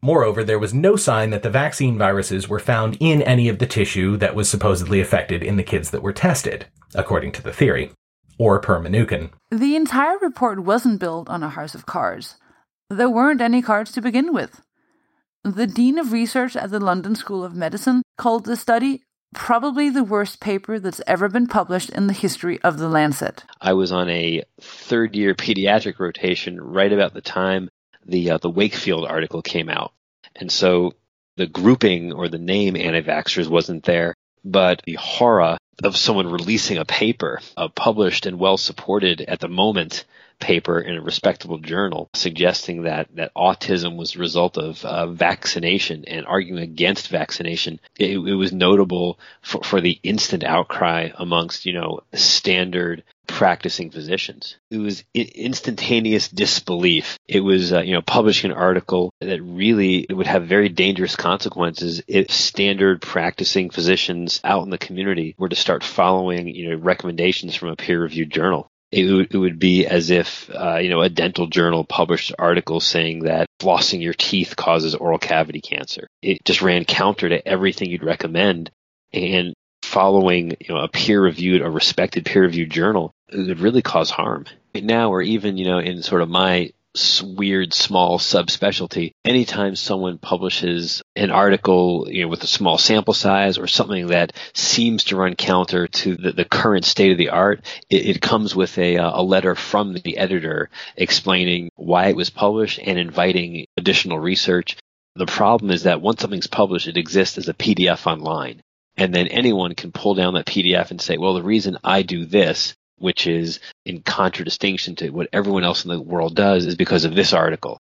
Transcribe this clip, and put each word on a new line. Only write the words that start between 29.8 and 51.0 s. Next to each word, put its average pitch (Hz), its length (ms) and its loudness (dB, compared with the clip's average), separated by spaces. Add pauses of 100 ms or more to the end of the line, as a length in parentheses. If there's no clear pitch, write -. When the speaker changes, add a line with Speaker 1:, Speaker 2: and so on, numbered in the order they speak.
Speaker 3:
And 90 160 -8
so 90 420 2 (440)
the 92 100 -2
grouping 90 640 2
or 85 160 -6
the 82 100 -6
name 92 380 0
anti-vaxxers 82 720 -2
wasn't 82 360 0
there, 85 320 0 (280)
but 92 420 4
the 82 100 -10
horror 92 600 2 (260)
of 98 120 0
someone 98 340 0
releasing 90 480 -2
a 78 80 -4
paper, - 540 -2 (160)
a 82 140 -6
published 107 560 0
and 90 140 -8
well-supported 95 840 0
at - 180 -8
the 85 100 -8
moment 90 540 -2 (360)
paper 85 400 0
in 85 160 -8
a 82 60 -10
respectable 85 560 -4
journal, 80 560 -6
suggesting 85 720 -2
that, 80 320 -4
that 82 200 -8
autism 90 600 0
was 82 140 -8
the - 80 -14
result 87 360 0
of, 78 300 -8
uh, 85 220 -4
vaccination 85 1000 -2
and 80 200 -10
arguing 90 340 -2
against 82 460 -2
vaccination. 85 720 -6 (180)
It, 98 140 0
it 98 240 -2
was 95 180 0
notable 90 680 2 (220)
for, - 220 -6
for 98 180 2
the 85 220 0
instant 95 400 -2
outcry 82 720 0